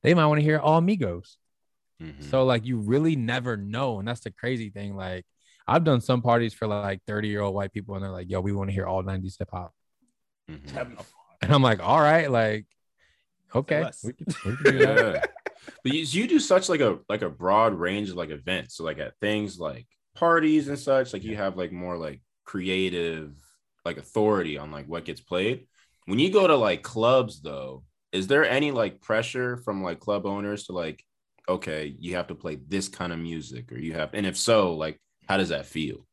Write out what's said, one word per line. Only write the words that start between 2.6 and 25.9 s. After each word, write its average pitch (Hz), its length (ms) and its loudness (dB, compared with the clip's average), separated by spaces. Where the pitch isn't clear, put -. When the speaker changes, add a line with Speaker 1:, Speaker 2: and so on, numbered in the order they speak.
Speaker 1:
you 123 140 -2
really 143 380 2
never 120 420 -2
know. 110 400 -4
And 101 100 -6
that's 120 140 -6
the 107 80 -10
crazy 113 400 -6
thing. 101 260 -10
Like, 92 300 -8
I've 160 160 4
done 135 160 4
some 123 220 0
parties 117 320 2
for, 113 120 -6
like, 101 400 -4
thirty-year-old 104 480 -2
white 98 200 -4
people, 101 220 -8
and 95 60 -6
they're 98 80 -6
like, 90 200 -10
"Yo, 95 100 0
we 98 140 -2
wanna 98 180 -4
hear 95 140 -2
all 92 160 -2
nineties 95 360 -6
hip - 140 -8
hop." 92 220 -10
Speaker 2:
Mm-hmm. 143 240 -16
Speaker 3:
That'd 123 140 -8
be 120 80 -20
fun. - 80 -18
Speaker 1:
And - 100 4
I'm 139 100 8
like, 110 180 4
"All 117 200 4
right, 151 300 6
like, 110 340 0
okay, 147 260 0
Speaker 4:
Say 160 40 -2
less. - 200 -10
Speaker 1:
we 117 100 -8
can, - 120 -12
we 113 100 -4
can 147 160 -10
do - 60 0
that." - 360 6
Speaker 2:
Yeah. 679 100 -2
But 131 80 0
you, 160 120 0
you 170 220 0
do 320 140 4
such, 190 300 4
like, 156 100 2
a, 101 180 4
like, 107 100 -2
a 92 80 -2
broad 98 460 2
range 92 340 -2
of, 90 80 -10
like, 82 140 -6
events. 76 480 -6
So, 82 60 -8
like, 78 140 -6
at 69 220 -10
things 104 400 -2
like 76 260 -8
parties 156 540 4
and 143 100 -6
such, 131 340 0
like, 98 120 -8
you 110 120 -6
have, 98 220 -4
like, 87 140 -4
more, 87 260 -8
like, 76 240 -10
creative, 87 880 -4
like, 85 140 -6
authority 95 580 0
on, 76 160 -12
like, 71 140 -12
what 78 180 -10
gets 78 160 -10
played. 101 460 -2